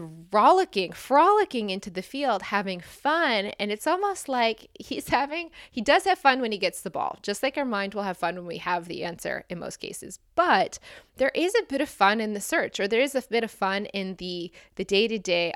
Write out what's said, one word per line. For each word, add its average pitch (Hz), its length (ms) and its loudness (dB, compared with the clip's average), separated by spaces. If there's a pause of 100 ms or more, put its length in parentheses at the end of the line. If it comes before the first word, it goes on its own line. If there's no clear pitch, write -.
(320)
rollicking, 220 640 4
frolicking 302 760 4
into 196 200 -6
the 185 120 -8
field, 254 420 -2
having 190 360 -4
fun. 247 800 -2
And 208 120 -2
it's 214 140 -4
almost 370 440 -2
like 233 440 0
he's - 360 -8
having, 311 420 -2 (180)
he 247 120 -8
does 277 240 4
have 370 120 2
fun 262 220 4
when 226 140 -2
he 208 40 -4
gets 180 240 -4
the 190 80 -8
ball, - 320 -6
just - 220 -6
like - 140 -2
our 285 80 0
mind 202 280 -4
will 202 100 -4
have 185 140 -4
fun 170 180 -2
when 175 120 -12
we 170 120 -8
have 175 280 -4
the - 160 -8
answer - 460 -8
in 175 100 -8
most - 180 -10
cases. - 420 -14 (140)
But 254 460 2 (380)
there 262 180 0
is 349 200 0
a 415 100 0
bit 269 160 -2
of 208 80 -4
fun 208 320 2
in 214 120 -4
the 202 80 -6
search, - 380 -2
or 202 80 0
there 226 140 2
is 277 140 0
a 247 140 -2
bit 226 140 0
of 220 80 -6
fun 196 360 -2
in 190 280 -6
the, 180 360 -8 (240)
the 190 100 -4
day-to-day 196 720 2